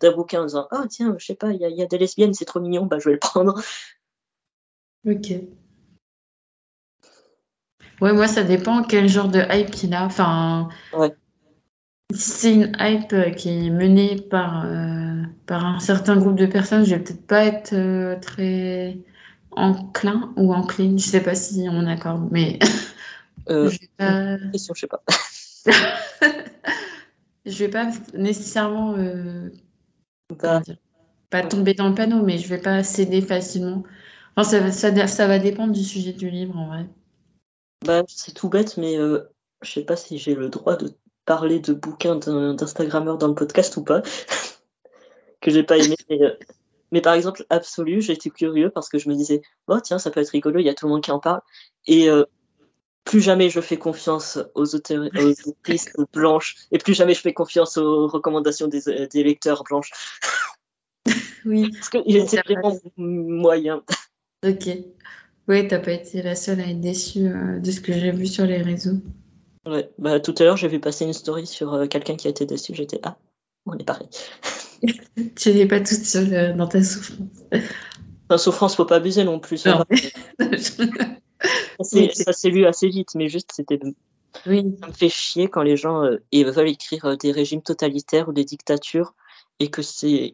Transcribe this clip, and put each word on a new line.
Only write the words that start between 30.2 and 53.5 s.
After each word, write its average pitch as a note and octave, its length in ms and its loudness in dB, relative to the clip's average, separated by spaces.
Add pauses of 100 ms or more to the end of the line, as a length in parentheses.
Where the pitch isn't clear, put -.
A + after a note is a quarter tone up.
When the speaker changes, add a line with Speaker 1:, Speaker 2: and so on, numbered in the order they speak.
Speaker 1:
Bah. E3 80 -12
Speaker 2:
comment E3 220 2
dire, E3 180 -8 (520)
pas F3+ 140 0
Speaker 1:
Ouais. - 40 -6
Speaker 2:
tomber G3 260 2
dans G3 160 0
le G3 60 2
panneau, A3 280 2
mais F3+ 140 2
je F3 120 -6
vais F3+ 120 -4
pas G3 220 0
céder F#3+ 380 0
facilement. F#3 600 -4 (520)
Enfin, G#3+ 140 2
ça, G3+ 220 4
ça, G3 360 2
ça G3 200 2
va G3 120 4
dépendre G3+ 340 0
du G3 100 -2
sujet F#3 300 -6
du F#3 160 -8
livre, F3+ 280 -8
en D#3+ 100 -8
vrai. D#3+ 180 -10 (1000)
Speaker 1:
Bah, E3+ 220 2
c'est - 260 -16
tout - 160 -6
bête, G#3 280 0
mais, D#3+ 200 -2
euh, D3+ 240 0 (400)
je - 100 -16
sais D3 140 -6
pas F3 100 0
si E3 220 -10
j'ai C#3+ 180 -2
le C3 140 -6
droit - 260 -2
de D3 160 -8 (340)
parler D#3+ 340 0
de D3+ 140 -2
bouquins D#3+ 440 -4
d'un, C#3+ 360 -2
d'Instagrammeurs D#3 640 -4
dans D#3 100 2
le D3 80 2
podcast D3+ 420 0
ou D3 60 -4
pas, F3+ 180 2
<laughs> - 600 -10 (800)
que - 100 2
j'ai D#3 120 6
pas D#3+ 140 4
aimé. D#3 180 4 (140)
Mais, D3 120 0
euh, C#3+ 140 4 (560)
mais E3+ 100 2
par E3 120 4
exemple, F3 360 -2
Absolu, E3+ 520 -2
j'ai G#3 120 -2
été D#3 160 -6
curieux D#3+ 420 0
parce - 180 -10
que D3 80 -4
je C#3+ 100 -4
me C#3+ 80 0
disais, « D3 260 0 (260)
Oh, A3 140 2
tiens, F3+ 180 -4
ça D3+ 120 -6
peut D#3 80 -2
être D3 100 0
rigolo, D3+ 300 0
il F3 60 2
y - 40 4
a C#3 40 2
tout D#3 120 -8
le D3 60 0
monde D3+ 120 0
qui - 80 -6
en C#3+ 80 0
parle. » F3+ 220 -2 (460)
Et, D#3+ 220 8
euh, D3 160 6 (800)
plus G#3+ 180 6
jamais F#3 280 4
je E3+ 120 -2